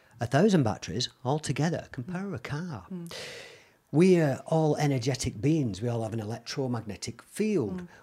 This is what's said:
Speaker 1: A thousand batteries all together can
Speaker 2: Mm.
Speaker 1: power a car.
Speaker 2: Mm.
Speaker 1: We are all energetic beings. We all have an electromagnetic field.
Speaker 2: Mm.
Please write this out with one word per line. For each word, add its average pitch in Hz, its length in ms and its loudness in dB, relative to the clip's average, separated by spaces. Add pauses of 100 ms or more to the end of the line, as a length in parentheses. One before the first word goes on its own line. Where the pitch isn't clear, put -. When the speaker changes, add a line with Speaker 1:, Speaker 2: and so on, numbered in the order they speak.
(200)
Speaker 1:
A 113 80 -4
thousand 175 340 6
batteries 104 480 -2 (160)
all 139 140 0
together 151 520 -2
can 127 120 -8
Speaker 2:
Mm. 180 100 -10
Speaker 1:
power 190 220 -8
a - 40 -8
car. 147 540 -8
Speaker 2:
Mm. 170 180 -10 (800)
Speaker 1:
We 175 300 8
are 139 240 2
all 156 320 4
energetic 131 640 0
beings. 135 400 2
We 120 80 -2
all 117 140 -2
have 107 100 -6
an 113 80 -4
electromagnetic 113 1000 -6
field. 185 580 -2
Speaker 2:
Mm. 175 60 -14 (160)